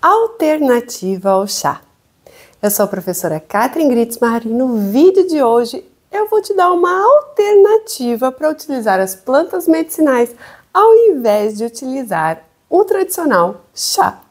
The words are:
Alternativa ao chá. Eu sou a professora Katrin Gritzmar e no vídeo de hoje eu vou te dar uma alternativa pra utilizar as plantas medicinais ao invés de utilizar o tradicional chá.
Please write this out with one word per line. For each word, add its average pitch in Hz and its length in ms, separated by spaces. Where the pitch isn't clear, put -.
Alternativa 285 1300
ao 190 160
chá. - 340
Eu 208 120
sou 208 140
a - 20
professora 175 520
Katrin 254 480
Gritzmar 233 600
e - 20
no 233 400
vídeo 370 380
de 311 160
hoje 240 440
eu 415 160
vou 427 140
te 403 140
dar 359 160
uma 359 280
alternativa 415 1300
pra 302 180
utilizar 247 500
as 190 140
plantas 339 540
medicinais 311 640
ao 440 220
invés 233 600
de 214 100
utilizar 226 800
o 370 160
tradicional 320 800
chá. - 560